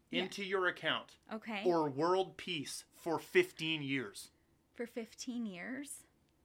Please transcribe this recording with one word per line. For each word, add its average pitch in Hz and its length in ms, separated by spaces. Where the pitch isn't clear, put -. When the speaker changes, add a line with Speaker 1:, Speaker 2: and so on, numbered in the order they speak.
Speaker 1:
Yeah. 175 140
Speaker 2:
into 196 200
your 190 220
account. 156 500
Speaker 1:
Okay. 214 320
Speaker 2:
Or 165 240
world 170 480
peace - 480
for 160 240
fifteen 160 640
years. 135 460
Speaker 1:
For 240 120
fifteen 233 600
years? 214 560